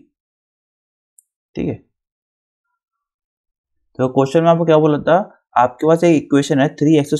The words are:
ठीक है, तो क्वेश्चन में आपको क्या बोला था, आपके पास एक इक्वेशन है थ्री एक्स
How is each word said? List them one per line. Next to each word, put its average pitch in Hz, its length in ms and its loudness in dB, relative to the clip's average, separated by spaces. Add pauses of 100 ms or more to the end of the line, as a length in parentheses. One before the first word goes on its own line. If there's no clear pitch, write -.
(1600)
ठीक 175 120 -8
है, 117 100 -8 (2250)
तो 127 100 0
क्वेश्चन 135 340 0
में 165 60 2
आपको 170 160 2
क्या 160 140 4
बोला 151 240 2
था, 151 120 0 (420)
आपके 127 300 0
पास 170 160 2
एक 170 120 4
इक्वेशन 139 440 0
है 139 160 2
थ्री 151 240 2
एक्स 143 200 -4